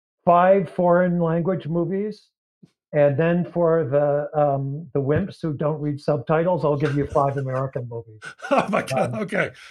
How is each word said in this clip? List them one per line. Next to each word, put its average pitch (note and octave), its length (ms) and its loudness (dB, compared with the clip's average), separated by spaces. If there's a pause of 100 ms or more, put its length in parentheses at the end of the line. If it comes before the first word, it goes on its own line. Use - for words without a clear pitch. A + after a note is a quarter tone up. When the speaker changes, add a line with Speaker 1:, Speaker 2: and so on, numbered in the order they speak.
(260)
Speaker 1:
five F3+ 440 4
foreign F3 500 2
language E3 480 -2
movies. F#3+ 600 -4 (640)
And C#3+ 240 4
then E3+ 360 2
for E3 320 2
the, C#3+ 520 0
um, C#3+ 560 0
the C#3 60 -2
wimps C#3 420 -2
who D#3+ 120 -2
don't D3+ 260 -2
read D3 220 -4
subtitles, D#3+ 640 0
I'll D3 100 2
give C#3 220 0
you C#3+ 100 0
five C#3 300 0
American C3 500 -6
movies. A#2 320 -14 (140)
Speaker 2:
<laughs> - 180 -14
Oh C4+ 180 2
my F#3+ 120 0
God. - 320 -4
Speaker 1:
Um, G#3+ 80 -6
Speaker 2:
Okay. F#3 300 -4 (200)